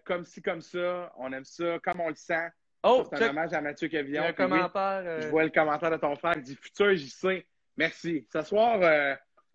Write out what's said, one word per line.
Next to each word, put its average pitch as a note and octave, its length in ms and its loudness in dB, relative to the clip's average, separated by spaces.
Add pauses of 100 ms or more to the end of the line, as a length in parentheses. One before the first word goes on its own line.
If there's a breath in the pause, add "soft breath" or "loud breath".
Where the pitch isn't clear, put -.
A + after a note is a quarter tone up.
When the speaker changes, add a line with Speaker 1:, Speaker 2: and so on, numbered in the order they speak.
Speaker 1:
comme F3+ 180 -4
ci, - 180 -18
comme F3 200 -4
ça. F3+ 560 -6
On C3 160 -8
aime C3+ 100 -10
ça, E3+ 400 -4
comme F3 180 -2
on E3 80 -2
le D3+ 60 -6
sent. E3+ 320 -4 (360)
Speaker 2:
Oh, A3 260 6
Speaker 1:
C'est D#3 60 -8
un C#3+ 40 -2
Speaker 2:
check. A3+ 120 4
Speaker 1:
hommage D#3+ 220 -2
à D#3 80 0
Mathieu D3 260 -4
Speaker 2:
Il D3+ 60 -4
y D#3+ 40 -2
a D3+ 40 0
Speaker 1:
Quevillon. C#3+ 220 -2
Speaker 2:
un E3+ 100 0
Speaker 1:
Puis G3 100 0
oui, F#3 60 2
Speaker 2:
commentaire, F#3+ 560 0
euh, D#3+ 160 -6
Speaker 1:
je D#3 60 -4
vois D#3 160 2
le D#3+ 60 2
commentaire D#3 420 2
de D#3+ 60 0
ton C#3+ 180 -2
frère E3+ 200 -2
qui D#3 60 -6
dit « C3+ 200 -14
Futur G3+ 340 2
J C#3 140 -6
C. » F#3 380 -4 (300)
Merci. D#3+ 540 -2
Ce D#3+ 120 -2
soir, A3 380 2
euh, D3 320 4 (420)